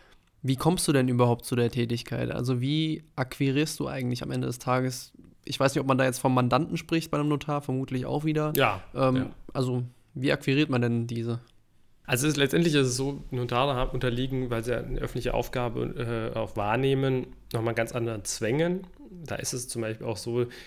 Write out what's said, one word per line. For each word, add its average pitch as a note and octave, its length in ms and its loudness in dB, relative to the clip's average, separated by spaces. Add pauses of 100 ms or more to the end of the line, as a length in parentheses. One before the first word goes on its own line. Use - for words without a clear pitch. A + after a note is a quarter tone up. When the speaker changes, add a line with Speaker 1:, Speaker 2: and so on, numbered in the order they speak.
(420)
Speaker 1:
Wie C3 140 0
kommst F3 320 2
du D#3+ 60 6
denn C3 160 4
überhaupt A#2+ 360 4
zu - 100 -4
der A#2+ 140 4
Tätigkeit? A#2+ 640 -2
Also B2 300 0
wie D#3 420 0 (120)
akquirierst C#3 640 0
du C#3+ 80 -2
eigentlich B2+ 360 -2
am C3+ 80 -6
Ende C3 160 -2
des B2 120 -4
Tages? B2+ 520 -2 (320)
Ich - 160 -4
weiß C3+ 140 6
nicht, D3+ 80 2
ob C3+ 60 -2
man C3+ 100 6
da C3 80 4
jetzt B2+ 140 0
vom C3 140 4
Mandanten B2+ 440 4
spricht E3 340 -2
bei D3 80 0
einem D3 100 0
Notar, D3 320 -2
vermutlich C3 440 -4
auch C#3+ 180 -2
wieder. D3+ 320 0
Speaker 2:
Ja, A2 260 4 (140)
Speaker 1:
Ähm, C3 200 4
Speaker 2:
ja. C3 140 0 (240)
Speaker 1:
also B2+ 300 0 (300)
wie C#3 180 0
akquiriert C#3+ 380 2
man B2+ 120 2
denn A#2 260 0
diese? A#2 320 -4 (680)
Speaker 2:
Also C3+ 200 2
es D#3 80 4
ist, C3+ 40 -4
letztendlich D3+ 360 4
ist C#3 140 6
es B2 80 0
so, C3+ 360 -4
Notare B2 440 0
haben, B2+ 160 0
unterliegen, B2+ 580 -2
weil A2+ 140 -2
sie A#2+ 120 -2
eine B2 240 -4
öffentliche A#2+ 340 -4
Aufgabe, A#2+ 1000 -4
äh, - 40 -6
auch A2 180 -4
wahrnehmen, C3 720 2 (260)
nochmal A#2 220 0
ganz A#2 160 -2
anderen A#2 340 -4
Zwängen. E3 640 0 (240)
Da E3+ 240 -10
ist - 180 -6
es B2 140 -6
zum A#2 140 -6
Beispiel A2+ 260 -6
auch A2 100 -4
so, A#2+ 300 0 (200)